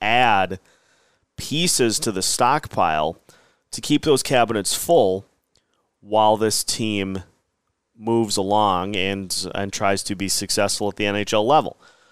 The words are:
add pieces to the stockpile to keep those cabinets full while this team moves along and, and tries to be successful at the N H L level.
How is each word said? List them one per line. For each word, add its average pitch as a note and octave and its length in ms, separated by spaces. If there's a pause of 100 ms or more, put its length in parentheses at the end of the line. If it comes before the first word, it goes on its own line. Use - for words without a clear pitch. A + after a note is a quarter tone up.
add G#2 580 (800)
pieces C#3 640
to A2+ 120
the F#2+ 100
stockpile F2 960 (540)
to - 80
keep D3 220
those C#3+ 200
cabinets A2+ 520
full G#2 520 (760)
while G#2+ 360
this G#2+ 280
team G2 600 (720)
moves A2 400
along G2+ 600
and, F#2+ 580
and G2 180
tries G2 300
to G2+ 140
be G2 120
successful G2+ 600
at G2 80
the G#2 100
N G2+ 100
H G#2 160
L G#2+ 140
level. C#3 300 (340)